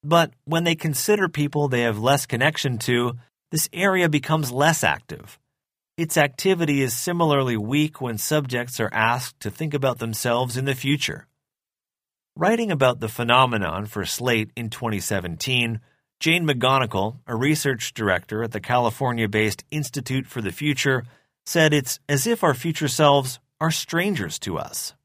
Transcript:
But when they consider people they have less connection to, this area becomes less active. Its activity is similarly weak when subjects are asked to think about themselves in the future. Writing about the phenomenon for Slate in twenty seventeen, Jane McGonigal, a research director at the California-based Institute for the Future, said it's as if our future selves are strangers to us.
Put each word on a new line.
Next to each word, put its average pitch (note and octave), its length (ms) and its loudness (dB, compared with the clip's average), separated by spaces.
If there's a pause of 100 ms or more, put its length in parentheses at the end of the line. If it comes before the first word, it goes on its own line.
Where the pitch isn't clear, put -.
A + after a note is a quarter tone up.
But D#3+ 280 4 (140)
when E3 180 0
they E3 120 2
consider F#3 520 0
people D3 400 0
they B2 140 2
have A2+ 160 2
less C3 280 2
connection C3 540 0
to, A#2+ 340 0 (380)
this D#3 220 -2
area F#3 360 2
becomes D3+ 420 0
less C#3+ 320 2
active. - 560 -4 (560)
Its E3 220 -2
activity D3 640 2
is B2+ 100 0
similarly C#3+ 640 0
weak C#3 460 0
when A#2 160 -6
subjects B2 600 -2
are A2 120 0
asked A#2 500 0
to G#2 100 -6
think D3+ 240 -6
about C3 240 0
themselves A#2+ 580 -2
in C3 80 -4
the C#3 80 -2
future. C#3 540 -4 (1080)
Writing G#3+ 360 2
about B2+ 280 4
the A2+ 80 -4
phenomenon A#2 800 2
for G#2+ 180 -6
Slate A#2 520 0
in A2+ 160 -8
twenty A2 280 -4
seventeen, A2 800 -2 (400)
Jane E3 280 2
McGonigal, B2 800 0
a A#2+ 80 -6
research C#3 580 -2
director G#2 500 -2
at A2+ 100 -6
the G#2+ 60 -6
California-based A2+ 1120 0
Institute C3+ 560 -4
for - 160 -10
the F#2+ 100 -4
Future, C3 540 -2 (400)
said D#3 280 4
it's C#3+ 260 0 (100)
as C#3 160 0
if A3+ 180 0
our D3 120 4
future D#3 320 -4
selves C#3+ 520 4 (220)
are D#3+ 100 0
strangers E3 680 -4
to E2+ 180 -6
us. - 480 -8